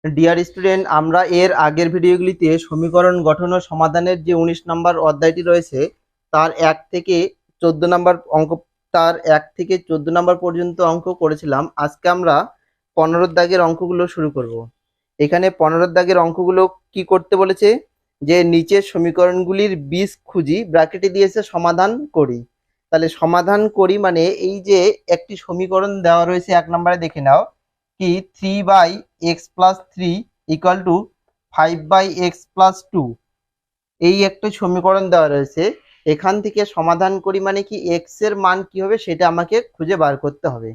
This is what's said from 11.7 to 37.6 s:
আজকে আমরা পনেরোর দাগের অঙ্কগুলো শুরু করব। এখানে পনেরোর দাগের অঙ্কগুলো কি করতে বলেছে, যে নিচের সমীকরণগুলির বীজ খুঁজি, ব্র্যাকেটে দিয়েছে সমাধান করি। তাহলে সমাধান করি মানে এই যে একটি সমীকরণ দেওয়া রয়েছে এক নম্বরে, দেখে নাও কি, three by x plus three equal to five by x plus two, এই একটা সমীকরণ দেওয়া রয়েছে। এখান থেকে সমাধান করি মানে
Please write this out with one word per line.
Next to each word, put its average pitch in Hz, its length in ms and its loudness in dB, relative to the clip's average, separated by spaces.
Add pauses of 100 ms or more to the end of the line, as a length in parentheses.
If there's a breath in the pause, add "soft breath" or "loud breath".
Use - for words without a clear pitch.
আজকে 147 320 -4
আমরা 175 260 0 (600)
পনেরোর 165 360 2
দাগের 175 280 2
অঙ্কগুলো 175 460 -2
শুরু 156 240 -4
করব। 120 220 -8 (680)
এখানে 175 280 2 (100)
পনেরোর 165 360 0
দাগের 180 240 2
অঙ্কগুলো 180 460 0 (280)
কি 190 120 -6
করতে 185 320 0
বলেছে, 190 340 2 (520)
যে 160 220 2
নিচের 170 400 2
সমীকরণগুলির 180 920 0 (120)
বীজ 180 260 -4 (140)
খুঁজি, 165 400 -2
ব্র্যাকেটে 165 440 0
দিয়েছে 190 340 0
সমাধান 175 480 0 (220)
করি। 123 260 0 (520)
তাহলে 160 160 2 (120)
সমাধান 175 500 0
করি 196 280 2
মানে 175 260 0 (240)
এই 202 140 -6
যে 190 180 2 (280)
একটি 175 300 -4
সমীকরণ 190 540 -4 (100)
দেওয়া 170 240 4
রয়েছে 180 260 -4
এক 170 180 2
নম্বরে, 175 280 0
দেখে 160 300 -8
নাও 151 140 6 (580)
কি, 180 120 -2 (220)
three 196 300 -6
by 180 260 6 (340)
x 165 140 -2 (160)
plus 185 240 2 (120)
three 180 280 -4 (300)
equal 180 340 0
to 180 140 2 (580)
five 160 340 0
by 190 180 4 (180)
x 170 100 0 (180)
plus 190 240 2 (140)
two, 151 180 -2 (960)
এই 180 220 4
একটা 196 280 -4
সমীকরণ 185 580 0
দেওয়া 165 200 4
রয়েছে। 143 340 -2 (420 soft breath)
এখান 160 360 0
থেকে 208 240 -4
সমাধান 170 540 0
করি 190 200 -4
মানে 196 240 -4